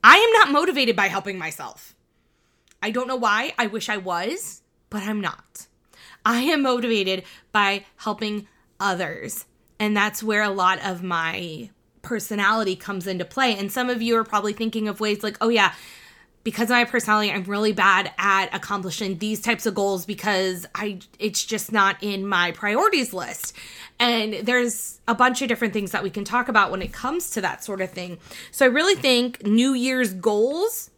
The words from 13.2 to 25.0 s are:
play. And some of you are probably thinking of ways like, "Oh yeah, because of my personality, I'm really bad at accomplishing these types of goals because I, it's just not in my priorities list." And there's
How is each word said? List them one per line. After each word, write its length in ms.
play. 320
And 140
some 200
of 120
you 140
are 80
probably 300
thinking 340
of 120
ways 220
like, 180
"Oh 100
yeah, 240
because 200
of 60
my 140
personality, 460
I'm 140
really 280
bad 440
at 380
accomplishing 640
these 240
types 240
of 80
goals 320
because 580
I, 260
it's 260
just 260
not 320
in 240
my 260
priorities 600
list." 420
And 480
there's 600